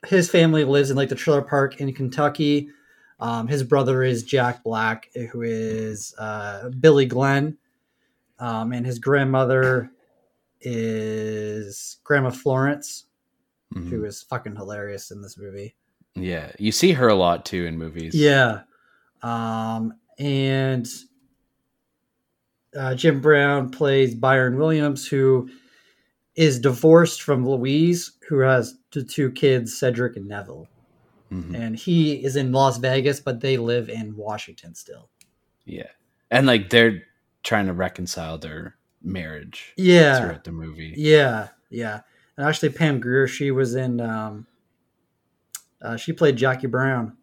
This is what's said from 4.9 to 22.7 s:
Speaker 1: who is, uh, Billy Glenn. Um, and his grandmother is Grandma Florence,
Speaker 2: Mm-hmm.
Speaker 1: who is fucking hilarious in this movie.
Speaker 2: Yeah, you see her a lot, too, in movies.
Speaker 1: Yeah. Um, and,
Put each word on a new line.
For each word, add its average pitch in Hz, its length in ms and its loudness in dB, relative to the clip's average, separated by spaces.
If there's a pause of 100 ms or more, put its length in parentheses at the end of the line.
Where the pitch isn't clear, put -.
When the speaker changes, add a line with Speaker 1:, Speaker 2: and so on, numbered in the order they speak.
Speaker 1:
who 117 120 -10
is, 110 760 -6
uh, 107 520 -10
Billy 135 360 6
Glenn. 139 500 -2 (840)
Um, 113 320 -4
and 123 120 -6
his 123 140 -6
grandmother 131 920 2 (720)
is 110 1400 -6
Grandma 139 260 2
Florence, 135 760 -2 (680)
Speaker 2:
Mm-hmm. 85 140 -10
Speaker 1:
who 107 160 -6
is 101 180 -12
fucking 117 340 -10
hilarious 101 560 -12
in 101 100 -18
this 95 160 -20
movie. 101 380 -16 (380)
Speaker 2:
Yeah, 87 440 -8
you 107 140 -2
see 185 200 2
her 127 160 4
a 107 60 6
lot, 87 320 2
too, 90 180 -4
in 82 140 -6
movies. 80 360 -8
Speaker 1:
Yeah. 139 480 4 (600)
Um, 113 720 -4 (240)
and, 135 680 -2 (1900)